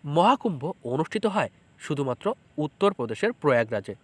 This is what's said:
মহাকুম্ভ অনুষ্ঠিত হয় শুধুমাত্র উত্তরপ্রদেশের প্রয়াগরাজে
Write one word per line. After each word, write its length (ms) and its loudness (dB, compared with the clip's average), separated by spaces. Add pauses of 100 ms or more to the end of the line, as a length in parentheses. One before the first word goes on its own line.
মহাকুম্ভ 640 2 (120)
অনুষ্ঠিত 420 -2
হয় 240 0 (300)
শুধুমাত্র 540 -4 (240)
উত্তরপ্রদেশের 760 -2
প্রয়াগরাজে 720 0